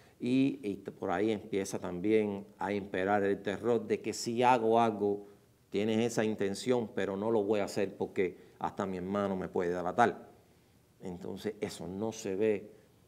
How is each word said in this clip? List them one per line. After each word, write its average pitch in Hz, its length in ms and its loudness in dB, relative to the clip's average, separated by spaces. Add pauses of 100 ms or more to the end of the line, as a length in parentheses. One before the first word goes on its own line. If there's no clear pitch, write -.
(200)
y, 131 420 2
y 101 140 -4
por 101 340 -6
ahí 101 200 2
empieza 98 480 -2
también 98 680 0 (120)
a 98 160 -2
imperar 101 480 0
el 98 180 2
terror 107 460 0
de 104 160 0
que 110 100 -4
si 120 300 -2
hago 113 360 6
algo, 104 480 2 (440)
tienes 110 300 2
esa 120 220 2
intención, 110 720 0
pero 98 220 -2
no 107 140 -2
lo 110 140 4
voy 104 160 2
a 98 40 0
hacer 95 320 -2
porque 95 400 -2 (220)
hasta 98 260 -4
mi 92 140 -4
hermano 98 380 -2
me 90 120 -4
puede 90 240 0
delatar. 90 560 2 (720)
Entonces, 95 600 -8
eso 87 260 -6
no 104 240 -4
se 98 240 -6
ve. 104 360 0 (360)